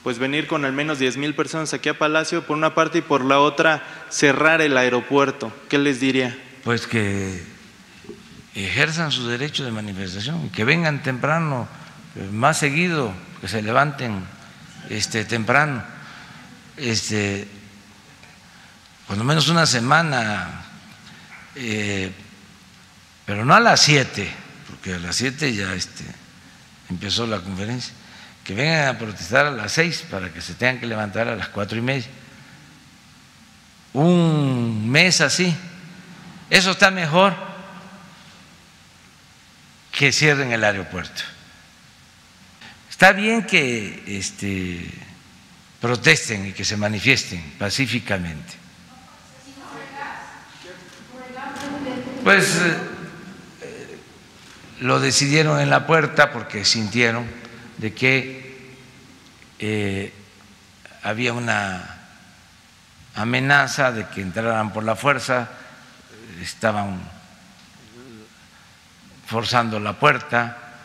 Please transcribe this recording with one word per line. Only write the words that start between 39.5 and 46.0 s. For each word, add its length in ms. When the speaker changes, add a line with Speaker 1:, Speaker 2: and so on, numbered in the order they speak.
Speaker 2:
que 220
cierren 400
el 100
aeropuerto. 600
Está 220
bien 320
que, 600
este, 840
protesten 680